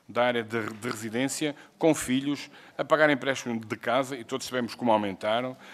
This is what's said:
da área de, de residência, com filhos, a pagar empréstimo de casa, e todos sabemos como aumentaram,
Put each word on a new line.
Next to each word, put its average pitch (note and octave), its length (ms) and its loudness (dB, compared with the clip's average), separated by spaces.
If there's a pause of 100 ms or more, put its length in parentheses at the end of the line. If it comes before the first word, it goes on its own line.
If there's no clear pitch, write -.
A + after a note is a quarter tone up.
da A2+ 160 2
área A#2+ 200 2
de, A2 200 -4 (100)
de G#2+ 140 -8
residência, A#2+ 680 -4 (200)
com D#3+ 160 4
filhos, C#3 560 -2 (300)
a D3 60 -2
pagar D3+ 260 6
empréstimo B2+ 480 -2
de A2 180 -8
casa, B2+ 400 0
e A#2 80 -10
todos B2 220 -6
sabemos A#2+ 280 -4
como A#2+ 180 2
aumentaram, G#2+ 600 0 (200)